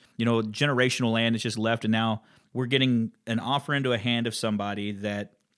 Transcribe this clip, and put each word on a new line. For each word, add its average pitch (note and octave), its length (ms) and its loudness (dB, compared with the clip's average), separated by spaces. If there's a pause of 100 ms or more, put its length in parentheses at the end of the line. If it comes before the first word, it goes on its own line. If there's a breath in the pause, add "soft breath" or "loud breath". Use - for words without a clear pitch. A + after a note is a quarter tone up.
(160 soft breath)
you A#2 80 -2
know, A#2 160 4
generational B2 720 2
land A#2 220 2
that's G#2+ 80 -2
just A2+ 160 -4
left, A2 260 0
and A2 80 2
now A2 300 0 (300 soft breath)
we're B2+ 140 -4
getting B2 460 2 (140)
an A2+ 140 -2
offer C#3 340 -2
into C3+ 180 0
a A#2 60 0
hand A#2+ 280 -2
of A2+ 80 -4
somebody G#2 580 -4
that G2+ 400 -6 (260)